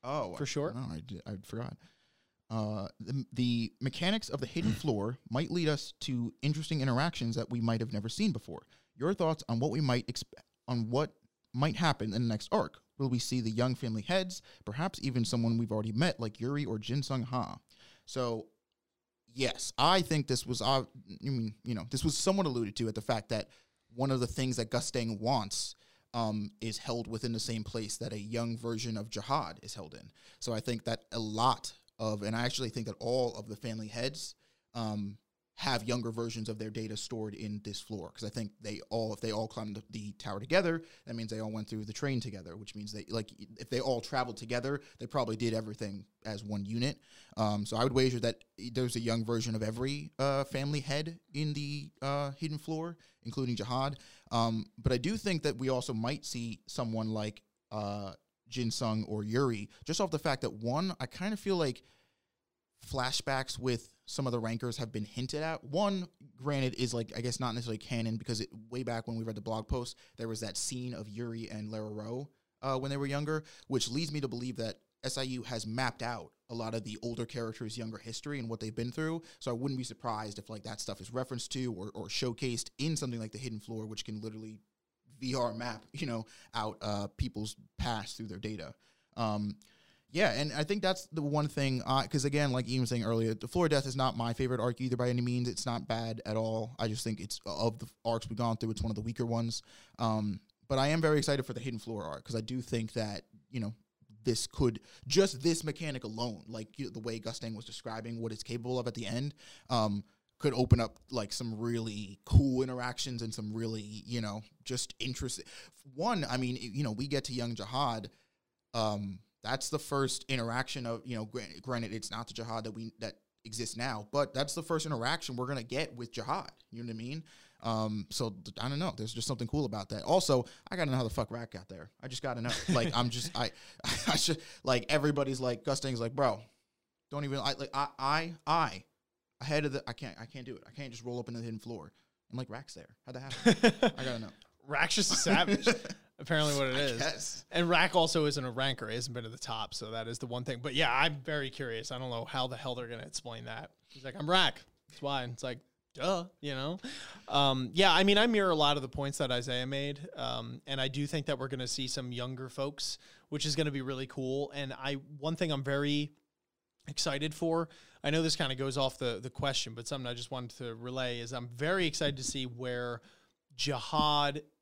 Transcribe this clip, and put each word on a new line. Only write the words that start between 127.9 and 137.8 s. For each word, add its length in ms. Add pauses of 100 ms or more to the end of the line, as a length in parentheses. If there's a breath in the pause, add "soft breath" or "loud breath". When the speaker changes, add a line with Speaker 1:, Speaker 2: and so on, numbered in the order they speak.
Speaker 1:
so 200
th-, 300
I 80
don't 100
know. 180
There's 160
just 160
something 200
cool 160
about 260
that. 140
Also, 420 (240 loud breath)
I 60
gotta 140
know 60
how 80
the 60
fuck 200
Rak 220
got 160
there. 220 (120)
I 60
just 140
gotta 180
know. 100 (100)
Speaker 2:
<laughs> 120
Speaker 1:
Like, 240
I'm 140
just, 260
I, 140 (160)
<laughs> 180
I 320
should, 240 (240 loud breath)
like, 240
everybody's 520
like, 240
Gus 160
Dang's 200
like, 140
"Bro, 260 (680)
don't 140
even, 160
I, 140
like, 200
I, 140 (100)